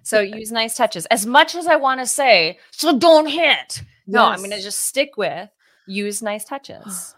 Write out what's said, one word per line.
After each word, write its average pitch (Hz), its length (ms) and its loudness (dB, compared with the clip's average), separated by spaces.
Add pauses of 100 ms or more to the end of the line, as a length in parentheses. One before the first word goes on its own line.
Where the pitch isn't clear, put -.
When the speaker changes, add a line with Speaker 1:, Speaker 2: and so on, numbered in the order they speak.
Speaker 1:
So 214 180 0
use 214 320 -6
nice 226 240 -4
touches. 214 300 -2
As 226 180 0
much 285 300 4
as 339 120 -8
I 330 100 4
wanna 262 280 -2
say, 208 540 2 (140)
"So 302 260 0
don't 311 280 6
hit." 294 560 -2 (240)
No, 208 200 4
I'm 180 160 -2
gonna 202 140 -8
Speaker 2:
Yes. 196 80 -10
Speaker 1:
just 202 160 -8
stick 285 360 -4
with 180 320 -6 (380)
use 202 340 -6
nice 208 240 -8
touches. 202 720 -14